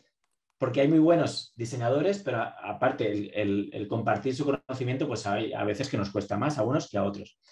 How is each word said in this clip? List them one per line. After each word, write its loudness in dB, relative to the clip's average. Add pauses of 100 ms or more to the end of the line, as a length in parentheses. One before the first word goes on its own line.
(580)
porque 0
hay 6
muy 6
buenos 4
diseñadores, 0
pero -4
a-, -6
aparte 0
el, -4
el, 0
el -6
compartir 0
su -2
conocimiento, -2
pues -4
hay -2
a -4
veces -2
que -2
nos -2
cuesta -2
más 0
a 2
unos 0
que -4
a 2
otros. -6 (140)